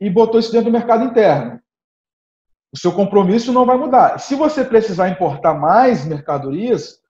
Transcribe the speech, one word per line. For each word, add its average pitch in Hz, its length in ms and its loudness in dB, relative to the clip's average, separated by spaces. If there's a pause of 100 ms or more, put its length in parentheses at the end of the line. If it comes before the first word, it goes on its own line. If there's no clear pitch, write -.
e 202 80 -4
botou 226 300 2
isso 220 120 -2
dentro 233 200 0
do - 20 0
mercado 220 300 0
interno. 175 580 0 (1120)
O 139 60 -16
seu 175 120 0
compromisso 202 640 0
não 254 100 2
vai 254 140 2
mudar. 254 420 2
Se - 140 -8
você 285 320 0
precisar 196 420 0
importar 170 460 -2
mais 175 500 2
mercadorias, 151 960 -6 (100)